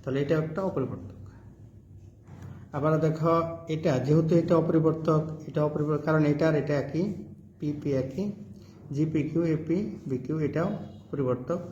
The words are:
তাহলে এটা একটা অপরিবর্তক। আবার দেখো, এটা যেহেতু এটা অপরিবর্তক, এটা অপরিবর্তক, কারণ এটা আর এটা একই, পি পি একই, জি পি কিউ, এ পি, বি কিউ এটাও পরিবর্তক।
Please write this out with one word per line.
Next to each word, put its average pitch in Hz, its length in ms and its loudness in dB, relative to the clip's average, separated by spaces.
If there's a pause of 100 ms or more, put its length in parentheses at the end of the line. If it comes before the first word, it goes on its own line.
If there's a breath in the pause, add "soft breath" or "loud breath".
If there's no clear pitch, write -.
তাহলে 135 180 -2
এটা 147 140 2
একটা 156 260 -2
অপরিবর্তক। 127 540 -4 (1600 loud breath)
আবার 156 240 4
দেখো, 160 420 4 (260)
এটা 156 320 2
যেহেতু 160 360 4
এটা 170 220 6
অপরিবর্তক, 160 920 2
এটা 151 160 0
অপরিবর্তক, 151 420 0
কারণ 156 200 4
এটা 147 240 4
আর 156 60 2
এটা 143 180 0
একই, 165 400 -2 (460)
পি 147 140 -4 (100)
পি 139 100 0
একই, 156 380 -2 (600 loud breath)
জি 147 140 0
পি 156 180 0
কিউ, 165 200 0
এ 160 140 2 (100)
পি, 196 400 -2
বি 135 100 -2
কিউ 156 220 -4
এটাও 165 380 -2 (340)
পরিবর্তক। 135 480 -2 (120)